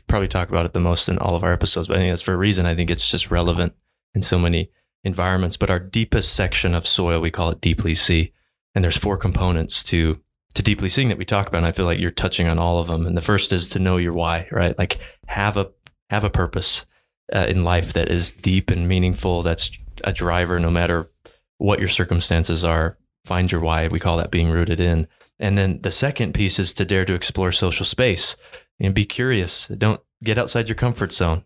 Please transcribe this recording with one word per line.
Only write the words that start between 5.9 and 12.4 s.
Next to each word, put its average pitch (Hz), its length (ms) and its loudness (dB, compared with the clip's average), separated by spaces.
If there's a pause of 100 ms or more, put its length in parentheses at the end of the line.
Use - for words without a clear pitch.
section 90 400 0
of 85 140 0
soil, 85 320 2
we 82 120 0
call 85 180 -2
it 80 120 -4
Deeply 82 340 0
See. 82 360 2 (420)
And 98 100 2
there's 98 140 0
four 101 200 -2
components 87 640 0
to, 82 360 0 (360)
to 95 80 -2
deeply 101 260 0
seeing 131 200 0
that - 80 -2
we 92 80 -8
talk 101 220 0
about. 87 120 -2
And 85 80 2
I 82 60 0
feel 92 120 0
like 87 140 0
you're 87 100 0
touching 87 380 -2